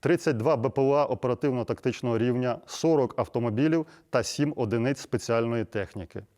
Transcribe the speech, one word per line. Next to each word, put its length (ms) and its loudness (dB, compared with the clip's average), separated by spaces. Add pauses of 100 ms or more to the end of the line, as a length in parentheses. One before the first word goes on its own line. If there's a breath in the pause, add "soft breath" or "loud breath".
тридцять 360 2
два 200 2
Б 140 0
П 120 0
Л 120 4
А 100 4
оперативно-тактичного 1120 -2
рівня, 480 0
сорок 520 2
автомобілів 680 0 (240 loud breath)
та 120 2
сім 340 -2
одиниць 440 0
спеціальної 640 -2
техніки. 580 -8 (160)